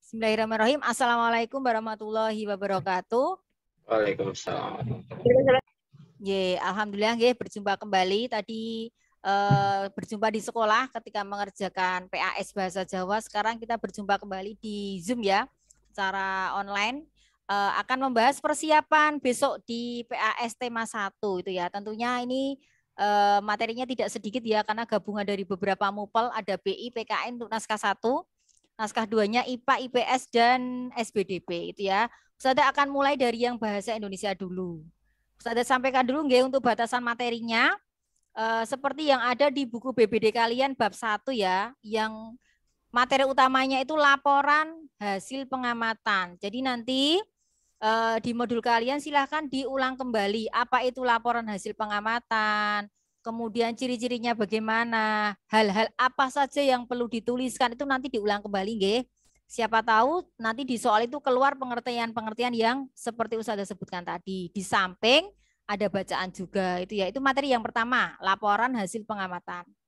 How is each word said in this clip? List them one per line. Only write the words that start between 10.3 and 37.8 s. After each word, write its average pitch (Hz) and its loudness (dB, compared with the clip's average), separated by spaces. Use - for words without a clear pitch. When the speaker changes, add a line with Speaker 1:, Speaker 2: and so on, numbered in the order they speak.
Speaker 1:
di 214 -4
sekolah 226 0
ketika 208 -8
mengerjakan 190 -4
P 190 -6
A 185 -2
S - -8
Bahasa 185 -2
Jawa. 190 -2
Sekarang 220 -2
kita 226 -4
berjumpa 202 -4
kembali 196 -10
di 202 -6
Zoom 226 -4
ya, 196 2
secara 190 -2
online. 208 -4
Eh, 202 0
akan 262 -2
membahas 247 4
persiapan 302 2
besok 247 0
di 240 -8
P 240 -6
A 214 -2
S 233 -6
tema 233 -6
satu 196 -4
itu 185 -6
ya. 175 -2
Tentunya 220 -4
ini, 269 -2
eh, 202 4
materinya 226 -2
tidak 233 -2
sedikit 220 -6
ya, 214 0
karena 220 -4
gabungan 208 -2
dari 196 -4
beberapa 196 0
mupel, 226 -2
ada 196 -4
B 196 -4
I, 240 -8
P 226 -8
K 202 -4
N 247 -12
untuk 220 -8
naskah 214 -4
satu, 220 0
naskah 220 -2
duanya 220 2
ipa, 254 2
I 247 -6
P 247 4
S, 254 0
dan 247 2
S 226 -4
B 196 0
D 180 -6
P 175 -6
itu 196 -2
ya. 214 2
Ustazah 269 4
akan 285 4
mulai 277 2
dari 240 2
yang 240 0
bahasa 208 -2
Indonesia 202 -4
dulu. 180 -6
Ustazah 233 -2
sampaikan 254 4
dulu 285 0
nggih 254 6
untuk 262 0
batasan 233 0
materinya, 240 0